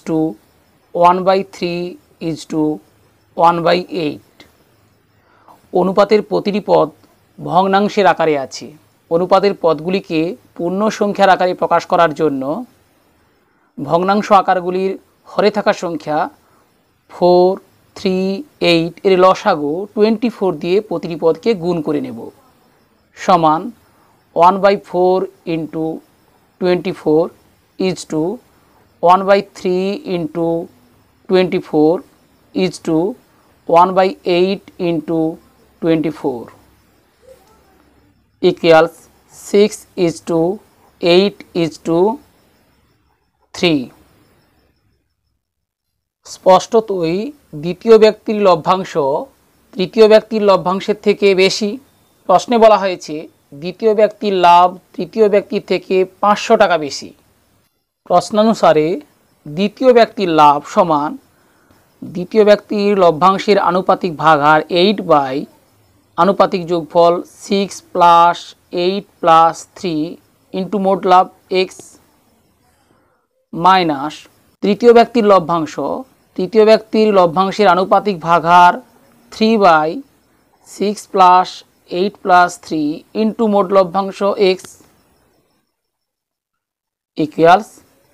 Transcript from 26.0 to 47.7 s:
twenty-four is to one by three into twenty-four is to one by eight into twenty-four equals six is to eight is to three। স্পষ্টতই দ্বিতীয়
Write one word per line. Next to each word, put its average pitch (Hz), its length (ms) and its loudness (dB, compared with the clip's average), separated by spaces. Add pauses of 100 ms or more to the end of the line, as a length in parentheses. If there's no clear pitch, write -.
twenty-four 175 640 -2 (540)
is 185 200 -4 (120)
to 156 120 -4 (920)
one 190 180 2
by 202 80 4 (180)
three 185 300 -4 (280)
into 165 320 -6 (840)
twenty-four 175 640 0 (600)
is 185 200 -2 (120)
to 160 100 0 (840)
one 185 180 2
by 190 100 2 (300)
eight 190 260 -2 (240)
into 165 300 -4 (640)
twenty-four 156 600 -4 (2000)
equals 170 520 2 (560)
six 208 200 2 (360)
is 160 80 -2 (140)
to 170 120 -2 (600)
eight 190 360 2 (260)
is 156 100 -4 (140)
to 165 120 0 (1600)
three। 160 280 -2 (2500)
স্পষ্টতই 185 840 0 (440)
দ্বিতীয় 180 400 2